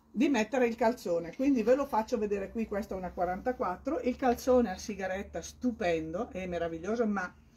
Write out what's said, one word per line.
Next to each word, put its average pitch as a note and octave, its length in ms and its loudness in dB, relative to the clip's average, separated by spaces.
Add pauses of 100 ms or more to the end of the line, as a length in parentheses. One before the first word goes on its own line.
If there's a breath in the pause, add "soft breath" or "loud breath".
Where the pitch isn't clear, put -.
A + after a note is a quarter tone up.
(120)
di B3 160 2
mettere B3 400 2
il A3+ 80 -2
calzone, F#3+ 580 0
quindi C4 300 4
ve A#3+ 120 6
lo C#4 100 2
faccio A3+ 320 0
vedere G3 340 -2
qui. A3+ 160 -2
Questa G3+ 260 -4
è F#3+ 40 -4
una F3+ 140 -6
quarantaquattro, F#3+ 920 -2
il B3 160 0
calzone B3 540 4
a F#3+ 60 -8
sigaretta F#3+ 640 -6
stupendo F3 920 -2
e F#3 120 -6
meraviglioso, E3+ 600 -2
ma G3 280 -2 (240 soft breath)